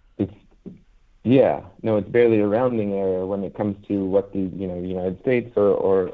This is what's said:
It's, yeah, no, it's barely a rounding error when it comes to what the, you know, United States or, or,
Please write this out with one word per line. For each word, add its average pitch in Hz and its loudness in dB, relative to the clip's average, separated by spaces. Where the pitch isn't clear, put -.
It's, 95 -4
yeah, 107 4
no, 110 0
it's 98 -4
barely 117 4
a 104 2
rounding 110 0
error 95 -2
when 98 -4
it 82 -10
comes 104 -2
to 101 -2
what 95 0
the, 98 -4
you 92 -6
know, 90 -8
United 92 -6
States 120 -2
or, 101 4
or, 95 2